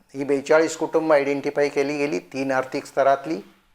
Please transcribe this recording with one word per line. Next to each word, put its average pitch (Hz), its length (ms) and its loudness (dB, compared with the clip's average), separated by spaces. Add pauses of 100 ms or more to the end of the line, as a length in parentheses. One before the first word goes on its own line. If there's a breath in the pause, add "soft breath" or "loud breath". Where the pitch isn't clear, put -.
(140)
ही 139 100 -6
बेचाळीस 143 520 2
कुटुंब 160 360 0
आयडेंटिफाय 143 560 0
केली 143 280 -2
गेली, 147 220 -2
तीन 135 340 -6
आर्थिक 131 320 -4
स्तरातली, 143 560 2 (340)